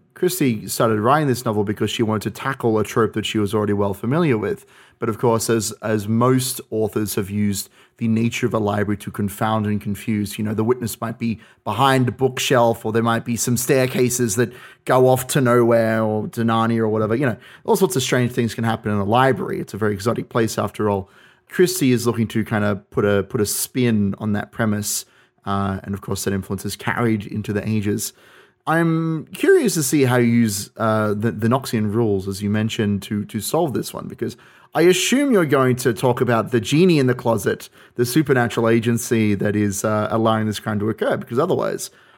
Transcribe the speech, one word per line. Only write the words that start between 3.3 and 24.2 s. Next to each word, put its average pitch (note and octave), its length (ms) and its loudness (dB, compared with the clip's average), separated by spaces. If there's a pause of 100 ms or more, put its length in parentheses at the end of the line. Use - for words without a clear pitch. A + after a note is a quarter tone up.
was G2+ 160 0
already G#2 200 0
well G2+ 180 0
familiar C3 460 0
with. G#2 260 -4 (340)
But A2+ 100 -2
of A2 100 -4
course, A#2 320 0
as, A2+ 220 0 (100)
as G#2+ 240 -2
most B2+ 540 0 (100)
authors G#2+ 460 -2
have G2 120 -4
used G2+ 400 -2 (280)
the A#2 100 -6
nature A2+ 400 0
of A2 80 -2
a A2+ 60 0
library G#2 380 0
to - 120 -10
confound G#2+ 560 -2
and G#2 140 -2
confuse, G#2 580 -4
you A2 60 -6
know, G#2+ 100 -4
the G#2+ 80 -2
witness A2+ 380 -2
might A2+ 180 -8
be A2+ 220 -4 (240)
behind C3 440 2
a G#2+ 40 -2
bookshelf, B2 720 0
or A2 80 -2
there A2+ 100 2
might A2+ 220 0
be A#2+ 120 -4
some B2 200 0
staircases B2 800 0
that A#2+ 160 0 (320)
go B2+ 240 6
off B2+ 200 2
to D3+ 120 0
nowhere A#2 600 4
or G#2+ 260 -2
to - 140 -6
Narnia A2+ 360 2
or A2+ 100 0
whatever. A2 280 0
You C#3+ 100 -2
know, A2 100 -2 (280)
all - 100 2
sorts F#3+ 220 0
of G3 80 0
strange B2 260 0
things A#2 240 -2
can - 100 -6
happen A2 280 -2
in G#2 60 0
a G2+ 60 -2
library. A#2 540 2
It's - 160 -10
a - 20 -10
very G#2 160 0
exotic G#2 360 -4
place A#2 280 -2
after G#2+ 320 -2
all. G2 220 -2 (380)
Christie F3 420 2
is A#2+ 160 2
looking A2+ 220 0
to A2 160 -2
kind G#2+ 200 -2
of G2+ 260 -4
put A2+ 140 0
a, G2+ 200 2
put - 160 -4
a G#2 60 2
spin A2 720 0
on G#2+ 160 -2